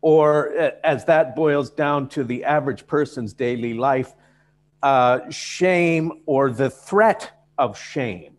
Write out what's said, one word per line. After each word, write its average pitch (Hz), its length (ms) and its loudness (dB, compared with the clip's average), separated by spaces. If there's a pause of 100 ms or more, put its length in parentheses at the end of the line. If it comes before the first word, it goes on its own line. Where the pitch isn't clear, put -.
Or, 151 580 4
uh, 151 120 0 (140)
as 143 220 0
that 156 280 2
boils 147 360 0
down 143 400 -2
to 139 140 -4
the 120 200 -6
average 139 420 -2
person's 139 460 -4
daily 120 420 -4
life, 131 400 -2 (680)
uh, 127 480 2
shame 170 960 -2
or 139 240 2
the 123 200 -2
threat - 760 0 (120)
of 143 200 -2
shame 92 600 -8